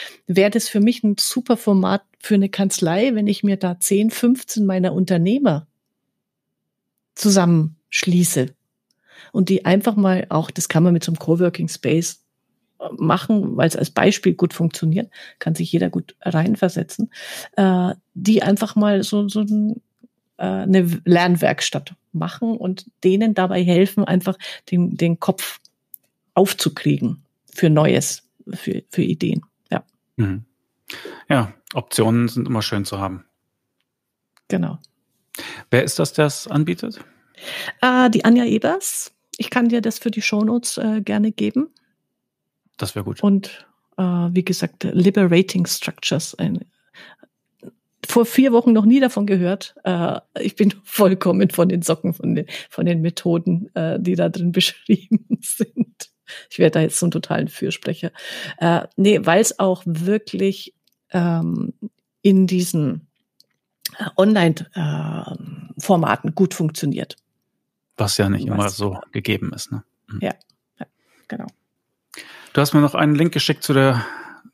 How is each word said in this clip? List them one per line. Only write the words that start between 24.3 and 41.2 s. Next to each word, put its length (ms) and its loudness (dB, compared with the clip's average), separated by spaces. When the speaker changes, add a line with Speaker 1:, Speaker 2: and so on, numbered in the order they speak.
Speaker 1:
den, 260 0
den 220 0
Kopf 400 -4
aufzukriegen 880 0
für 160 2
Neues, 600 2
für, 380 -8
für 140 -2
Ideen. 380 -2
Ja. 120 -4
Speaker 2:
Mhm. 300 -4
Ja, 240 0
Optionen 540 0
sind 200 -4
immer 140 -2
schön 240 -4
zu 140 -8
haben. 260 -8
Speaker 1:
Genau. 320 -4
Speaker 2:
Wer 140 4
ist 160 -4
das, 140 -2
der 120 2
es 220 -6
anbietet? 520 -4
Speaker 1:
Äh, 280 4
die 140 0
Anja 220 4
Ebers. 680 -2
Ich 120 -8
kann 200 2
dir 120 0
das 180 -4
für 100 -4
die 120 -6
Shownotes, 560 -2
äh, 240 -2
gerne 300 0